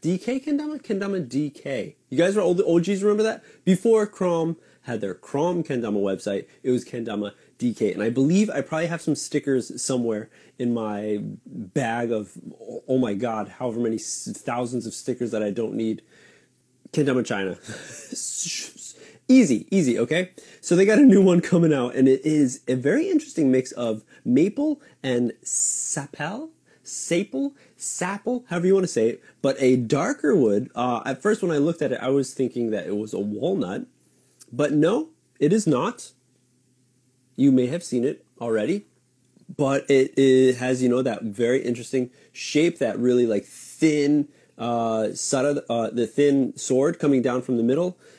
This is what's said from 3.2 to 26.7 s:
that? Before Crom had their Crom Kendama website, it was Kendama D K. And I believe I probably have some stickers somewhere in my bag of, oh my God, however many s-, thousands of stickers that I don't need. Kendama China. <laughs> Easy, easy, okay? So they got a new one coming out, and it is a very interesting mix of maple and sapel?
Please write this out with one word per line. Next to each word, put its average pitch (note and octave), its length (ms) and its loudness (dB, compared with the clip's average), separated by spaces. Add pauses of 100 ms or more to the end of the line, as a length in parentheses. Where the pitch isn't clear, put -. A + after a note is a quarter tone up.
that? A3 200 -4 (200)
Before G#3+ 420 4
Crom E3+ 520 -2 (240)
had A#2 180 -6
their G2 140 -4
Crom E3 500 -2
Kendama A2+ 380 -2
website, G2 460 -4 (160)
it C3 80 0
was B2 120 0
Kendama G#2+ 500 -8 (240)
D A#2+ 160 -2
K. G#2 200 -2
And G2+ 100 -4
I A2+ 60 0
believe D#3 400 2
I C#3 120 -4
probably D#3+ 260 -4
have D#3+ 140 -8
some D3+ 140 -2
stickers C3 680 -4
somewhere A#2 480 -4 (300)
in A#2+ 140 -2
my G#2+ 460 -4 (260)
bag A#2 680 -4
of, G#2+ 220 -6 (540)
oh C3 100 2
my A#2 180 0
God, G#2+ 320 -4
however A#2 320 -8
many A#2 160 -2
s-, - 400 -10
thousands B2 500 -6
of A2 80 -10
stickers A#2+ 380 -6
that A2 100 -2
I G#2 80 -2
don't G#2+ 240 -4
need. A2+ 300 -4 (880)
Kendama C3 340 0
China. G2 360 -4
<laughs> - 1700 -12
Easy, F3 440 6
easy, C3+ 260 2
okay? D#3 340 -2 (280)
So - 160 0
they F#3+ 100 6
got G#3+ 140 6
a D4 40 8
new G#3 180 10
one F3+ 180 6
coming E3+ 340 4
out, B2 220 -2
and C3 120 6
it C3 180 4
is D3+ 420 0
a C3 80 0
very F#3+ 340 0
interesting E3 400 0
mix B2+ 220 2
of A2+ 320 -6 (220)
maple G#3 560 0 (200)
and B2 300 -2 (120)
sapel? - 1080 -6 (340)